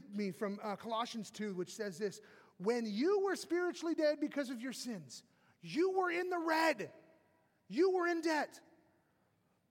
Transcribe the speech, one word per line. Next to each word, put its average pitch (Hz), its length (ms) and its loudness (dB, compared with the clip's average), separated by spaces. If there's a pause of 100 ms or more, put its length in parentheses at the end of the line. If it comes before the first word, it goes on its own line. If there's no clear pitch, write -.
(140)
me 202 180 -2
from, 202 320 -4
uh, 208 120 -2
Colossians 226 560 -4
two, 208 240 -6
which 175 200 -6
says 208 220 -6
this, 196 240 -4 (380)
"When 233 260 0
you 294 360 2
were 392 140 2
spiritually 339 600 -2
dead 302 240 2
because 277 320 -2
of 233 100 -8
your 254 120 -6
sins, 180 500 -10 (380)
you 277 300 2
were 370 200 4
in 359 180 0
the 359 100 0
red. 320 520 4 (760)
You 311 240 4
were 359 160 2
in 339 140 0
debt. 311 400 0 (1080)